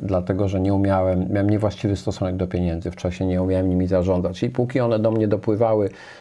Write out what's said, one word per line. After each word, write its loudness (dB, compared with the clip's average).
dlatego 0
że 0
nie 2
umiałem, 2
miałem 2
niewłaściwy 0
stosunek -4
do -2
pieniędzy -2
w -10
czasie, -4
nie 0
umiałem 0
nimi 2
zarządzać. 0
I 0
póki 0
one 0
do 2
mnie 2
dopływały 2